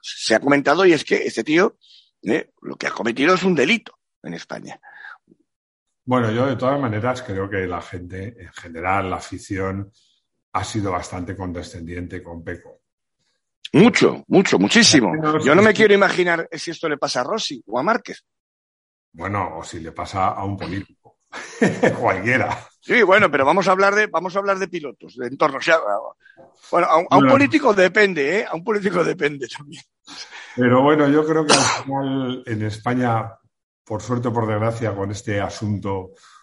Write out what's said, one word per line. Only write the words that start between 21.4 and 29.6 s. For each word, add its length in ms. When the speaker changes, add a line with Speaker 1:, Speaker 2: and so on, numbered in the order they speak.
Speaker 2:
Cualquiera. 680
Speaker 1:
Sí, 220
bueno, 280
pero 140
vamos 220
a 40
hablar 240
de, 120
vamos 280
a 40
hablar 180
de 100
pilotos, 480
de 120
entorno. 320
O 20
sea, 160
bueno, 160
a 100
un, 120
a 60
un 60
Speaker 2:
Bueno. 100
Speaker 1:
político 420
depende, 680
¿eh? 60
A 100
un 80
político 400
depende 440
también. 360